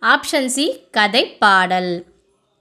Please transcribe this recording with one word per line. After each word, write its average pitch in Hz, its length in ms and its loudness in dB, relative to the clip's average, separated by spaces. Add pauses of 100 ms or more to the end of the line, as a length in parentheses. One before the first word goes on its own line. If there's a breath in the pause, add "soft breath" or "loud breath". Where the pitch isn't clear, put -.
ஆப்ஷன் 277 440 0
சி 269 340 -4 (120)
கதை 214 360 0
பாடல். 185 760 0 (560)